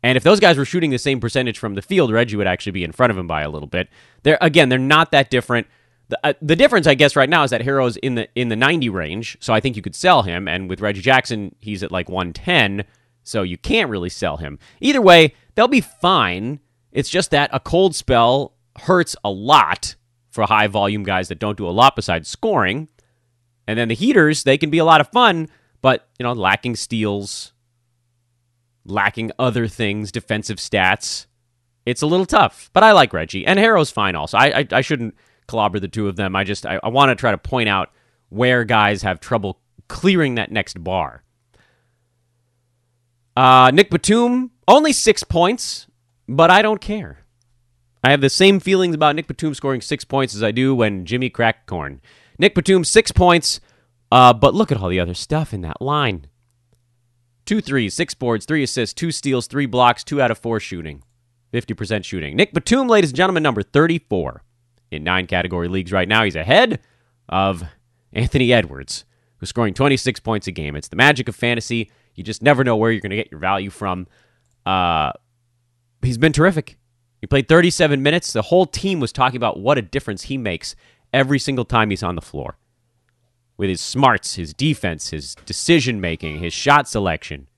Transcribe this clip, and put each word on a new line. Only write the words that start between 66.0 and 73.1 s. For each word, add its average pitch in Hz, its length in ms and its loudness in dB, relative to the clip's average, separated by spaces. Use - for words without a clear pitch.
now. 110 160 2
He's 92 120 -2
ahead 156 440 2
of 95 360 -2
Anthony 120 400 0
Edwards, 69 500 -4
who's - 120 -12
scoring 110 240 -2
twenty-six 131 460 -2
points 110 260 -6
a 98 60 -10
game. 76 240 -10
It's 73 140 -12
the 82 60 -14
magic 135 320 2
of 110 80 -10
fantasy. 117 540 -4
You 90 100 -16
just 107 200 -10
never 135 200 4
know 120 120 2
where 113 160 2
you're 104 100 -2
gonna 98 140 -8